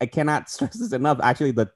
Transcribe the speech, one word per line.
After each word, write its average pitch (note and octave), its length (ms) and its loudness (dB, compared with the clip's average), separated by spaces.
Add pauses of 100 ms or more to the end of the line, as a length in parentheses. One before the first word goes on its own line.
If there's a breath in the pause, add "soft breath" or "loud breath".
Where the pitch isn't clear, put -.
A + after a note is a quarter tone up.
I B2+ 60 0
cannot D3+ 420 -2
<laughs> - 20 -16
stress - 260 -4
this A#3 140 -8
enough. C3+ 320 2
Actually, C3 280 2
the A2+ 240 0